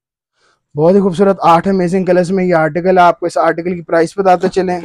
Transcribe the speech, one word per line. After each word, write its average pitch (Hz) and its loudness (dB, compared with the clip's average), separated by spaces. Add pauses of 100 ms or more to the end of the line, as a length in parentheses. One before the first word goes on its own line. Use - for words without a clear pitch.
(760)
बहुत 160 2
ही 202 4
खूबसूरत 190 0
आठ 165 2
amazing 185 -2
colors 175 0
में 190 -2
ये 180 0
आर्टिकल 175 0
है। 180 6
आपको 175 0
इस 165 -6
आर्टिकल 165 -2
की 170 -10
price 165 -2
बताते 185 2
चलें, 180 -4